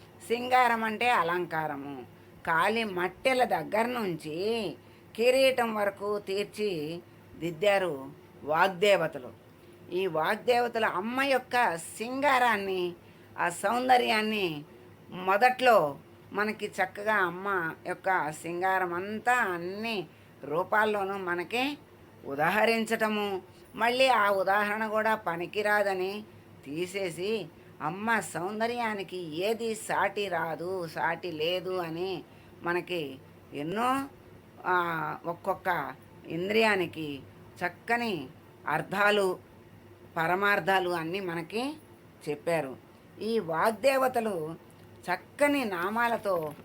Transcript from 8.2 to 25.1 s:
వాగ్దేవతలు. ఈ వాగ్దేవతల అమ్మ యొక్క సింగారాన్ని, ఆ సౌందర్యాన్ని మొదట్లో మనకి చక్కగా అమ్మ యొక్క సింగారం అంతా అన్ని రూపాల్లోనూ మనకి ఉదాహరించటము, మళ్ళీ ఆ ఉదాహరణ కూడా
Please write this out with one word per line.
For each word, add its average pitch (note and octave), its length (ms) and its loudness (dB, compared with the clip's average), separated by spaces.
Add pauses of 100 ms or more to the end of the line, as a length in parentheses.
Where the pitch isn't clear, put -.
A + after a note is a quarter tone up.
వాగ్దేవతలు. E3+ 880 2 (600)
ఈ F#3+ 140 -2
వాగ్దేవతల G#3+ 800 2
అమ్మ G#3+ 380 0
యొక్క B3 540 2
సింగారాన్ని, A3 1200 0 (440)
ఆ E3+ 100 0
సౌందర్యాన్ని G#3+ 1160 2 (460)
మొదట్లో G3+ 880 4 (340)
మనకి G#3 340 -2
చక్కగా G3+ 480 -2
అమ్మ F3+ 600 0 (120)
యొక్క F3 460 0
సింగారం F3 640 0
అంతా G#3+ 400 -2
అన్ని G3 720 -2 (380)
రూపాల్లోనూ G3 760 0
మనకి F#3+ 600 -4 (480)
ఉదాహరించటము, G#3+ 1160 0 (320)
మళ్ళీ B3 340 2
ఆ G#3 220 4
ఉదాహరణ G#3 560 2
కూడా A3 280 2